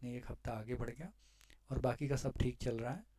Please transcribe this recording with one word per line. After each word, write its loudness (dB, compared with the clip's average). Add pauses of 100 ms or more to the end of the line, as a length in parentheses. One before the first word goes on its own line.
नहीं, -4
एक -6
हफ्ता -6
आगे -2
बढ़ -2
गया -10 (600)
और 2
बाकी 4
का 4
सब 2
ठीक 4
चल 0
रहा 0
है। -6 (160)